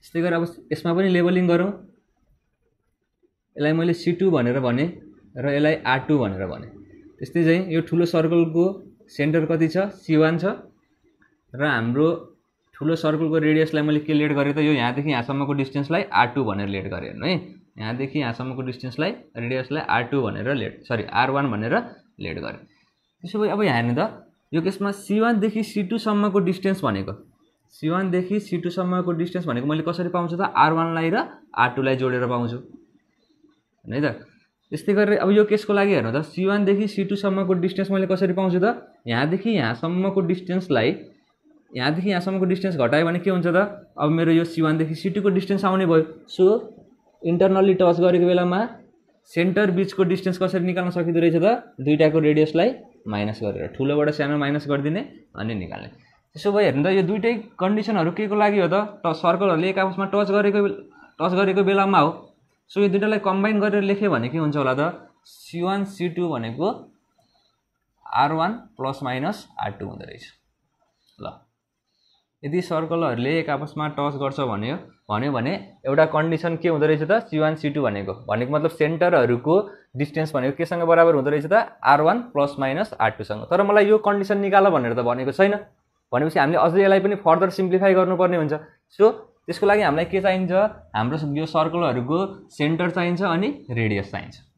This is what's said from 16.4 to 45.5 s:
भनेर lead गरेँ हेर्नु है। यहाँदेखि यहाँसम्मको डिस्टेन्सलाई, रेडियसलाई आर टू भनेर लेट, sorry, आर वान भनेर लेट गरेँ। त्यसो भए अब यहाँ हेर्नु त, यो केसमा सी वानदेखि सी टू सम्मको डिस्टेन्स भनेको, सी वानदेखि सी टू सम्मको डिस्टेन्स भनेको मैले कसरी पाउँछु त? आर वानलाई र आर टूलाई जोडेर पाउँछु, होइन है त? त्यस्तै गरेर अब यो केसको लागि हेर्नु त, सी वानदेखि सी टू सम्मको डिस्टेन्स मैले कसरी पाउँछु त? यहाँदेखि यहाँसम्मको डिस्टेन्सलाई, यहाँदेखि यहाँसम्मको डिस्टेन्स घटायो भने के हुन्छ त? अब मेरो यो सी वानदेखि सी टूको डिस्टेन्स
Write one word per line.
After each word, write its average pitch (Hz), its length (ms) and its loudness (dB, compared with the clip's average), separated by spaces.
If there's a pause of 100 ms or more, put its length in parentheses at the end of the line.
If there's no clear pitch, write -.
भनेर 101 240 -4
lead 98 220 -6
गरेँ 76 240 -10
हेर्नु 95 120 -8
है। 175 120 0 (400)
यहाँदेखि 127 420 -6
यहाँसम्मको 127 460 -6
डिस्टेन्सलाई, 131 460 -6 (260)
रेडियसलाई 131 480 -4
आर 120 240 0
टू 139 160 0
भनेर 104 300 -4
लेट, 107 180 -6 (160)
sorry, 110 160 -2
आर 127 260 0
वान 139 200 0
भनेर 110 220 -2 (440)
लेट 92 220 -8
गरेँ। 62 220 -10 (600)
त्यसो 190 180 -8
भए 208 100 2
अब 202 120 0
यहाँ 151 160 2
हेर्नु 117 160 0
त, 170 320 -4 (280)
यो 165 80 0
केसमा 190 300 -4
सी 202 280 -2
वानदेखि 220 440 0
सी 202 220 -4
टू 220 120 -4
सम्मको 208 420 0
डिस्टेन्स 190 420 -2
भनेको, 95 320 -2 (560)
सी - 200 -6
वानदेखि 180 500 0
सी 202 180 -6
टू 170 120 -4
सम्मको 180 420 -2
डिस्टेन्स 175 340 -4
भनेको 127 220 -2
मैले 156 180 -2
कसरी 175 240 -4
पाउँछु 175 260 -4
त? 185 140 -2
आर 147 240 4
वानलाई 165 400 -2
र 214 40 0 (360)
आर 123 220 2
टूलाई 131 200 0
जोडेर 127 300 -2
पाउँछु, 120 320 -4
होइन - 1400 -20
है 135 80 -2
त? 127 240 -4 (460)
त्यस्तै 196 260 -2
गरेर 208 240 2
अब 185 80 2
यो 208 160 6
केसको 208 280 0
लागि 202 200 2
हेर्नु 113 180 0
त, 147 140 -2
सी 180 200 -6
वानदेखि 202 420 2
सी 202 180 -4
टू 202 100 -4
सम्मको 190 380 0
डिस्टेन्स 190 380 -2
मैले 190 160 0
कसरी 185 260 0
पाउँछु 185 260 0
त? 233 240 0 (220)
यहाँदेखि 151 460 -2
यहाँसम्मको 175 760 0
डिस्टेन्सलाई, 175 640 0 (840)
यहाँदेखि 156 380 -2
यहाँसम्मको 190 360 -2
डिस्टेन्स 180 320 -2
घटायो 143 280 2
भने 175 140 -2
के 175 100 -2
हुन्छ 180 180 0
त? 185 520 -2
अब 151 100 0
मेरो 165 220 2
यो 165 160 4
सी 160 140 -4
वानदेखि 156 340 0
सी 190 160 -4
टूको 196 180 0
डिस्टेन्स 196 360 0